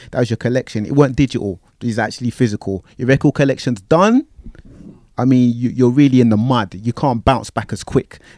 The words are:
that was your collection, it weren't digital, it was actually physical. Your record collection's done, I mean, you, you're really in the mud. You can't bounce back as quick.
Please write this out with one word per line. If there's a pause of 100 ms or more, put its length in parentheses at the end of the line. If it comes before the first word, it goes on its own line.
(120)
that
was
your
collection,
it
weren't
digital, (220)
it
was
actually
physical. (120)
Your
record
collection's
done, (880)
I
mean,
you,
you're
really
in
the
mud.
You
can't
bounce
back
as
quick. (180)